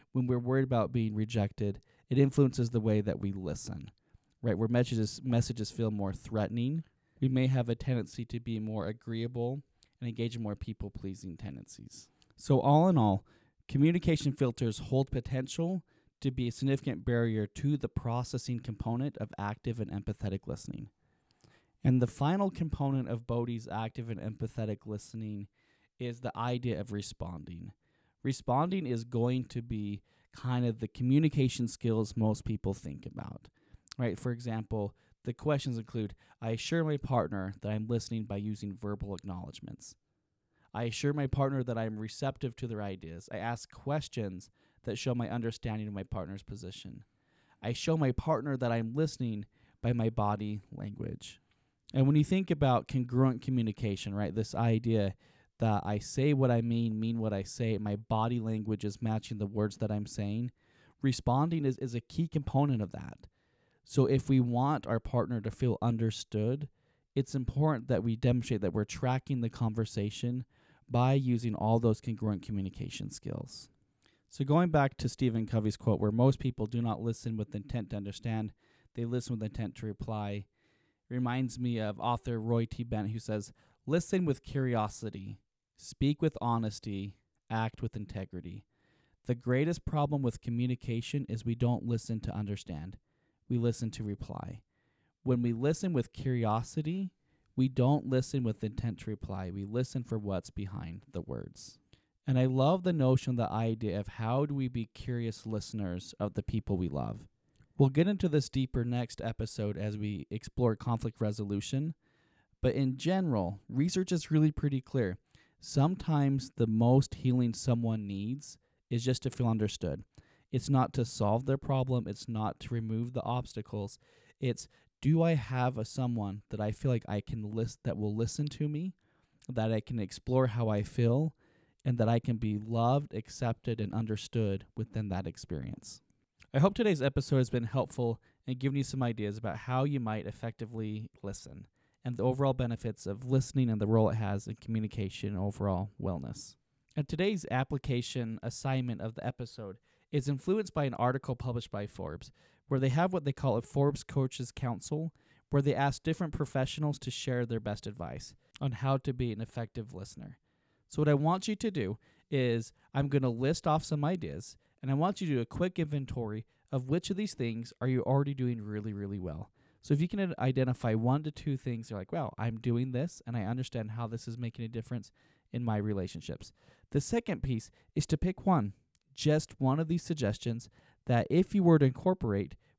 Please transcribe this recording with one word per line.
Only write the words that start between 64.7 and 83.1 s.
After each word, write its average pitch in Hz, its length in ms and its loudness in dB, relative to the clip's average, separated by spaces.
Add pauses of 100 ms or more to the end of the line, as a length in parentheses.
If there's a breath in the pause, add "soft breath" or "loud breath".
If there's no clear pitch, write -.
our 113 120 2
partner 120 420 0
to 107 100 -4
feel 123 280 2
understood, 113 880 0 (460)
it's 139 220 -2
important 139 540 2
that 107 140 4
we 117 120 2
demonstrate 120 460 2
that 90 120 0
we're 104 120 2
tracking 127 560 -2
the 113 80 0
conversation 113 960 -2 (440 soft breath)
by 123 240 6
using 120 400 2
all 113 260 4
those 113 220 4
congruent 107 400 -2
communication - 720 -6
skills. - 580 -10 (600 soft breath)
So - 140 -4
going 165 260 6
back 139 280 4
to 120 120 0
Stephen 113 360 2
Covey's 107 320 2
quote, 107 220 2
"Where 104 120 2
most 127 280 6
people 120 260 -2
do 117 160 -2
not 113 220 -2
listen 113 340 -4
with 104 160 -6
intent 104 380 -6
to 107 60 -4
understand, 107 560 -4 (420 soft breath)
they 120 100 -4
listen 120 320 -2
with 107 60 -4
intent 107 320 -6
to - 100 -10
reply." 104 600 -6 (640)
reminds 123 520 -2
me 120 200 0
of 104 200 -2
author 117 400 0
Roy 113 260 2
T. - 180 -6
Bennett, 110 280 -2